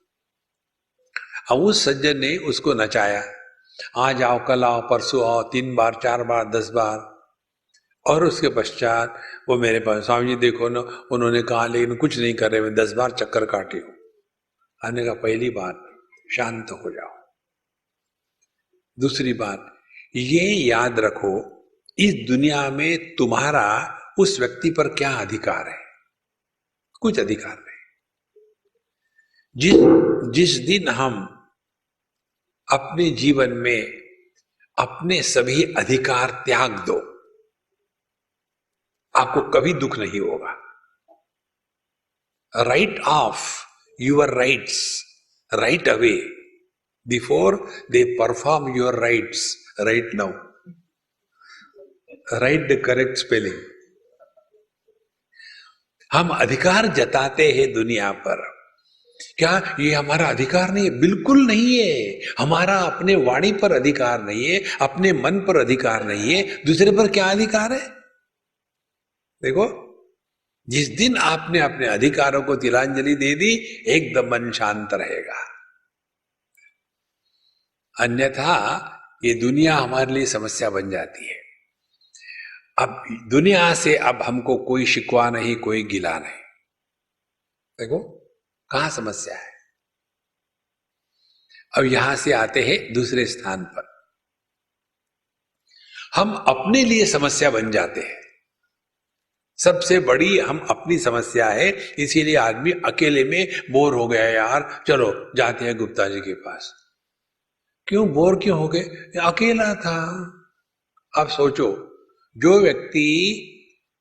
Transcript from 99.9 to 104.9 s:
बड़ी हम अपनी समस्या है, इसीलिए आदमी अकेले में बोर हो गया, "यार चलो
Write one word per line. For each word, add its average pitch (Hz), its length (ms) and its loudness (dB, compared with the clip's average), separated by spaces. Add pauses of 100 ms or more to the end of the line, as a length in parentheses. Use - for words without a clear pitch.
बड़ी 160 400 2
हम - 300 -6
अपनी 165 300 0
समस्या 117 500 0
है, 170 500 -2
इसीलिए 151 360 2
आदमी 123 360 2
अकेले 147 520 2
में 160 480 -4
बोर 139 220 4
हो 120 140 0
गया, 113 220 2
"यार 113 580 0
चलो 123 480 2